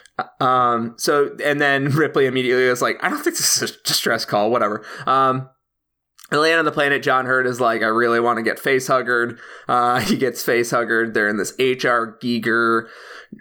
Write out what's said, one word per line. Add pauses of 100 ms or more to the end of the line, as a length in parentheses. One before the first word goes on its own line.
(180)
Uh,
um,
so,
and
then
Ripley
immediately
is
like,
"I
don't
think
this
is
a
distress
call,
whatever." (200)
Um, (840)
they
land
on
the
planet.
John
Hurt
is
like,
"I
really
wanna
get
face
huggered." (300)
Uh,
<laughs>
he
gets
face
huggered.
They're
in
this
H
R
Giger, (540)